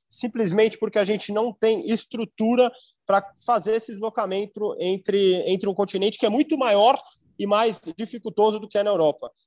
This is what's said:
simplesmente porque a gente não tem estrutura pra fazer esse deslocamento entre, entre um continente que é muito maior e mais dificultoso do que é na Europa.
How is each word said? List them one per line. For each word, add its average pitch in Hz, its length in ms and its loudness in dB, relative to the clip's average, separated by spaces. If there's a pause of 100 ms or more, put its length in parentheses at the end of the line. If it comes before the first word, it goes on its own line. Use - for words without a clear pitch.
(100)
simplesmente 214 640 0
porque 214 220 -2
a 202 80 2
gente 202 260 -4
não 226 180 -2
tem 220 400 0
estrutura 233 800 0 (360)
pra 196 200 0 (200)
fazer 220 300 0
esse 226 140 -8
deslocamento 208 880 -6
entre, 190 580 0 (140)
entre 190 160 0
um 202 60 0
continente 196 460 -2
que 240 80 2
é 208 40 2
muito 294 280 0
maior 233 420 6 (380)
e 202 80 -4
mais 208 340 2 (160)
dificultoso 214 640 -2
do 208 100 -12
que 208 100 -2
é 202 40 2
na 208 80 0
Europa. 156 400 0 (160)